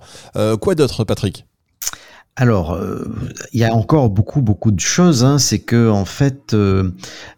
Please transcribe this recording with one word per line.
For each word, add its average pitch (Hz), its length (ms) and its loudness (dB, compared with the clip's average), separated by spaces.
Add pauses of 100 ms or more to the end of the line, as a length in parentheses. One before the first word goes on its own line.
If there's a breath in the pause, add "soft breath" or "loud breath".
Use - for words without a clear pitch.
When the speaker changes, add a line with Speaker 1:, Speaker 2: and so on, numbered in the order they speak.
(380 loud breath)
Speaker 1:
Euh, 107 180 0
quoi 185 200 0
d'autre, 131 280 0
Patrick ? 98 420 -4 (920 loud breath)
Speaker 2:
Alors, 101 340 2
euh, 98 420 -8 (380)
il - 80 -2
y 113 60 4
a 113 100 2
encore 123 340 2
beaucoup, 104 320 0
beaucoup 107 300 0
de 92 80 0
choses, 160 460 2
hein. 143 120 4
C'est 117 220 0
que, 117 300 2
en 101 160 2
fait, 139 480 -4
euh, 95 380 2 (460 loud breath)